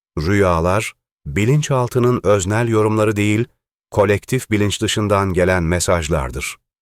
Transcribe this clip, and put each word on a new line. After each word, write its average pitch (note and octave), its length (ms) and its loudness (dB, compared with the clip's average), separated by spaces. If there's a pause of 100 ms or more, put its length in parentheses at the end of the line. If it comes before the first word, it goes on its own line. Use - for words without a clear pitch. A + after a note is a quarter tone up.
(180)
"Rüyalar, F2+ 760 0 (320)
bilinçaltının B2 1000 0
öznel G#2 440 0
yorumları G#2+ 480 0
değil, G#2 280 0 (460)
kolektif G#2 600 0
bilinç G#2 320 0
dışından G2+ 500 0
gelen F2+ 300 2
mesajlardır. D#2+ 920 -2 (260)